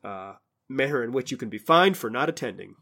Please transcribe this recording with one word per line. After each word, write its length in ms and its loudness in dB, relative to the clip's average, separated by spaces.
uh, 300 -12
manner 340 0
in 80 -4
which 220 -2
you 40 -6
can 120 -8
be 100 -10
fined 380 6
for 120 -6
not 200 -2
attending. 540 -8